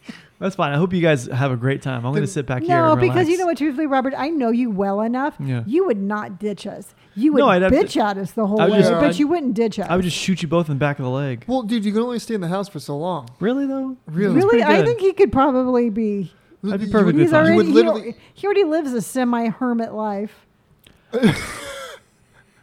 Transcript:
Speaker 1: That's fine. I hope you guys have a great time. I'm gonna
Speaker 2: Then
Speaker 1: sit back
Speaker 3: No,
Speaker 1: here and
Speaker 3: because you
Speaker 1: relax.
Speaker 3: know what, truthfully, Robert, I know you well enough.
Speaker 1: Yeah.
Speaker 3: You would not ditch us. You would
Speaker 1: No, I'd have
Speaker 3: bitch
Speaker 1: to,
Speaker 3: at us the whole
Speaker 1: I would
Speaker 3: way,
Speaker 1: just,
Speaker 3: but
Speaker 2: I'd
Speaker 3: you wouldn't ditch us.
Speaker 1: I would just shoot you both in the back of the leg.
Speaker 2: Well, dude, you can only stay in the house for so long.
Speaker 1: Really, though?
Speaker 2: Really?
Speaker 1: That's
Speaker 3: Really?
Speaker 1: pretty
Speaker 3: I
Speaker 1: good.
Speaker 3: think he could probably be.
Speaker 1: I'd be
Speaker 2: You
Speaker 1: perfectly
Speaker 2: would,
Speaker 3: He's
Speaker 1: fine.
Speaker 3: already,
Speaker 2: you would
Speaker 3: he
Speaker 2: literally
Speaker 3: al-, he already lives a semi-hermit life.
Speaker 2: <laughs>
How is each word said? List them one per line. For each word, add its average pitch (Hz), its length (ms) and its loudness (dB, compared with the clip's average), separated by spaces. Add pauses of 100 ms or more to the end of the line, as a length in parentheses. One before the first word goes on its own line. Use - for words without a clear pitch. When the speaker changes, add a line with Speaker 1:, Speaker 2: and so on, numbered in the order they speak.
(400)
Speaker 1:
That's 185 180 -6
fine. 156 160 -2
I 143 60 0
hope 180 160 0
you 175 80 2
guys 151 240 2
have 131 260 -2
a 127 40 -2
great 131 260 -2
time. 131 160 -6
I'm 123 140 -4
gonna 151 80 0
Speaker 2:
Then 151 80 -2
Speaker 1:
sit 139 180 -6
back 127 160 -4
Speaker 3:
No, 320 60 -6
Speaker 1:
here 339 180 2
and 311 160 4
Speaker 3:
because 359 260 2
you 339 60 2
Speaker 1:
relax. 370 60 -4
Speaker 3:
know 370 60 0
what, 330 120 -2
truthfully, 294 280 -2
Robert, 262 300 -2
I 277 140 -4
know 277 200 -2
you 240 200 0
well 196 320 -2
enough. 254 360 -4
Speaker 1:
Yeah. 127 280 -4
Speaker 3:
You 311 180 0
would 247 160 0
not 208 380 -8
ditch 208 280 -8
us. 190 280 -14 (200)
You 285 200 2
would 294 60 6
Speaker 1:
No, 277 100 6
I'd 180 100 6
have 190 120 4
Speaker 3:
bitch 294 200 2
Speaker 1:
to, 302 80 0
Speaker 3:
at 208 160 0
us 196 160 -8
the 220 140 -2
whole 208 120 0
Speaker 1:
I 165 60 4
would 185 80 4
Speaker 3:
way, 202 60 4
Speaker 1:
just, 190 140 6
Speaker 3:
but 165 120 2
Speaker 2:
I'd - 140 2
Speaker 3:
you 294 100 2
wouldn't 302 240 -2
ditch 220 260 -2
us. 196 120 -6
Speaker 1:
I 170 60 2
would 185 100 0
just 165 100 -4
shoot - 240 -2
you 165 80 -6
both 165 220 0
in 143 60 -2
the - 20 -4
back 143 200 -2
of 139 60 -6
the 127 60 -4
leg. 127 360 -6
Speaker 2:
Well, 254 160 -2
dude, 214 220 -2
you 208 80 -2
can 214 80 0
only 240 200 -4
stay 226 140 -8
in 208 60 -2
the 170 80 -6
house 190 220 -4
for - 80 -12
so 143 180 -8
long. 151 320 -6 (100)
Speaker 1:
Really, 262 280 -2
though? 269 400 -6
Speaker 2:
Really? 190 260 0
Speaker 1:
That's 339 140 4
Speaker 3:
Really? - 20 4
Speaker 1:
pretty 466 160 6
Speaker 3:
I 302 140 4
Speaker 1:
good. 151 80 4
Speaker 3:
think 466 140 0
he 381 120 2
could 330 180 4
probably 254 600 2
be. 202 420 -4 (320)
Speaker 1:
I'd 196 160 -4
be 214 60 -6
Speaker 2:
You 202 60 -4
Speaker 1:
perfectly 202 200 4
Speaker 2:
would, - 40 4
Speaker 3:
He's 311 160 4
Speaker 1:
fine. 311 80 6
Speaker 3:
already, 320 120 4
Speaker 2:
you 339 60 6
would - 80 4
Speaker 3:
he 320 60 2
Speaker 2:
literally 320 360 4
Speaker 3:
al-, 233 60 -10 (180)
he - 140 -8
already 403 180 4
lives 302 300 -2
a 226 80 -2
semi-hermit 240 920 -2
life. 214 540 -8 (680)
Speaker 2:
<laughs> - 540 0 (960)